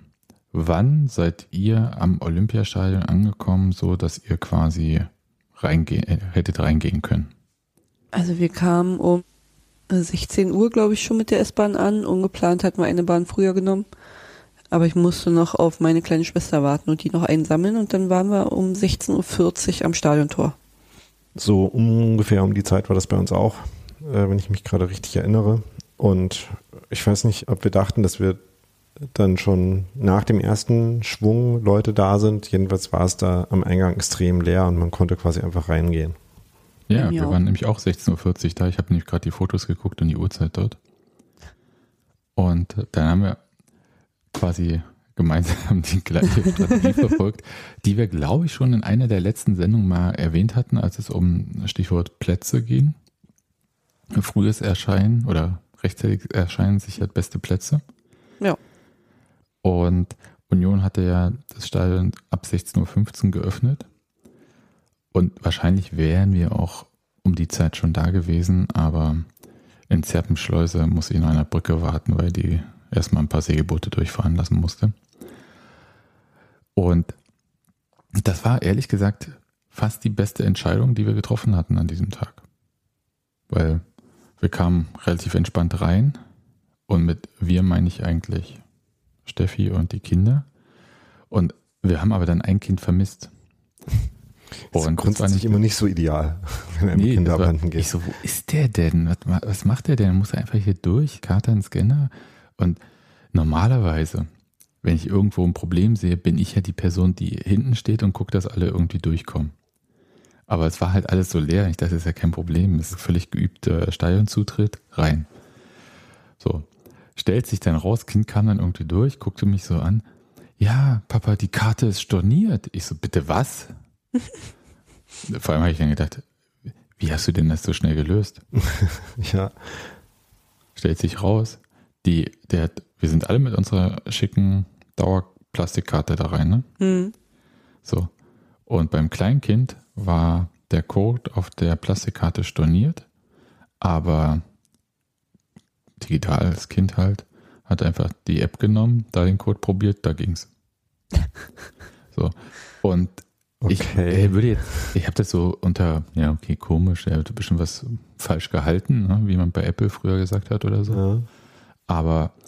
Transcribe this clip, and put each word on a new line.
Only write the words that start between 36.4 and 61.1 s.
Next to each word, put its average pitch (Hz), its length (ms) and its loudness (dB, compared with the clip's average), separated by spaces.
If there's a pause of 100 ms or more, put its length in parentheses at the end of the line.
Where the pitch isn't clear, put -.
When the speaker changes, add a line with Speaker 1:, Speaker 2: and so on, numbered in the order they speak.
Speaker 1:
Ja, 110 180 2
Speaker 2:
Bei - 40 0
mir 165 120 -2
Speaker 1:
wir 85 60 0
Speaker 2:
auch. - 40 -2
Speaker 1:
waren 90 120 4
nämlich 95 220 0
auch 107 140 0
sechzehn - 340 -2
Uhr 85 40 -2
vierzig 87 380 -4
da. 90 120 0
Ich 90 100 -4
habe - 120 -4
nämlich 85 160 0
gerade - 180 -4
die - 80 -4
Fotos - 360 -4
geguckt - 340 -6
und 82 60 2
die 80 80 0
Uhrzeit 82 400 -4
dort. 98 220 -4 (1600)
Und 90 580 0
dann 80 160 2
haben 92 140 2
wir 95 140 -2 (960)
quasi 85 480 -2 (340)
gemeinsam 85 680 0
<laughs> - 120 -8
die 92 100 0
gleiche 117 460 0
Strategie 190 440 2
Speaker 2:
<laughs> - 0 -
Speaker 1:
verfolgt, 254 480 0 (440)
die 101 120 2
wir, 117 100 2
glaube 87 380 0
ich, - 80 -4
schon 127 180 0
in 113 120 2
einer 120 240 2
der 104 120 0
letzten 101 360 0
Sendungen 98 320 2
mal 90 240 2
erwähnt 82 440 0
hatten, 127 220 0
als 95 220 -2
es 107 100 -10
um 90 560 0
Stichwort 92 540 -2
Plätze 117 440 0
ging. 131 300 2 (1300)
Frühes 104 400 0
Erscheinen 104 640 2
oder 85 340 0 (220)
rechtzeitig 101 520 -4
Erscheinen 95 460 0
sichert - 340 -6
beste - 260 -4
Plätze. - 420 -2 (580)
Speaker 2:
Ja. 196 160 0 (1080)
Speaker 1:
Und 87 520 2 (340)
Union 95 340 2
hatte 95 180 0
ja 90 300 2 (240)